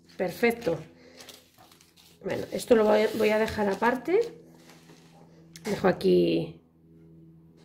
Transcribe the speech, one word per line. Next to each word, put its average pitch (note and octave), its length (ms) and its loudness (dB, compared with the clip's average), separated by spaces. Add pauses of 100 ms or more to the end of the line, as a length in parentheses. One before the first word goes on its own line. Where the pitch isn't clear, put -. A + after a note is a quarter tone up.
(160)
perfecto. F#3+ 600 -2 (1500)
Bueno, F#3 280 -6
esto F#3+ 220 2
lo A3 100 4
voy, G#3+ 180 4 (160)
voy G#3+ 120 2
a G#3+ 80 0
dejar G#3+ 300 -2
aparte. B3+ 520 0 (1400)
Dejo G3 220 -2
aquí E3+ 720 0 (1040)